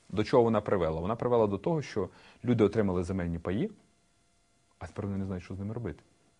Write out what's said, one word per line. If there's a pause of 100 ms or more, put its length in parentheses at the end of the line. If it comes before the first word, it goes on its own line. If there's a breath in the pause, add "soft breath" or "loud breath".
До
чого
вона
привела?
Вона
привела
до
того,
що (360 soft breath)
люди
отримали
земельні
паї, (1080)
а
тепер
вони
не
знають,
що
з
ними
робити. (360)